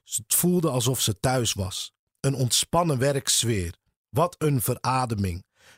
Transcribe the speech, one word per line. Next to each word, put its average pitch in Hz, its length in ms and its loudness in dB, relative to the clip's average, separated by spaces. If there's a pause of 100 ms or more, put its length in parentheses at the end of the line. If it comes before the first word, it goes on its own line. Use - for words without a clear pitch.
Het - 300 -6
voelde 175 360 2
alsof 127 300 0
ze 107 200 -2
thuis 127 320 2
was. - 400 -6 (280)
Een 139 140 0
ontspannen 139 640 0
werksfeer. 117 760 0 (340)
Wat 170 300 0
een 143 240 2
verademing. 117 840 -2 (340)